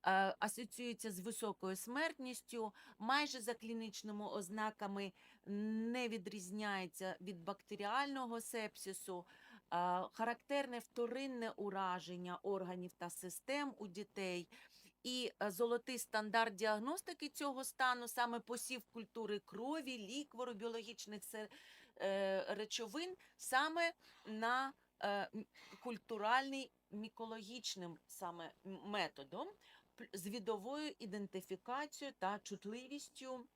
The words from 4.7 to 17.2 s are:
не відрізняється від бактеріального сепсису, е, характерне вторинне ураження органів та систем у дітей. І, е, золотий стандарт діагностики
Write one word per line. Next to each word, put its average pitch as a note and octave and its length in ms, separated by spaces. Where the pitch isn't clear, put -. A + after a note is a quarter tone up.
не A3 640
відрізняється F#3+ 1120
від F#3 200
бактеріального A#3 1000
сепсису, G3 840
е, - 760
характерне A#3+ 680
вторинне A#3+ 720
ураження F3+ 920
органів F#3 560
та F3 120
систем C4 680
у G#3+ 80
дітей. F#3 640
І, B3 300
е, G#3 80
золотий A#3 480
стандарт A3 560
діагностики A3 760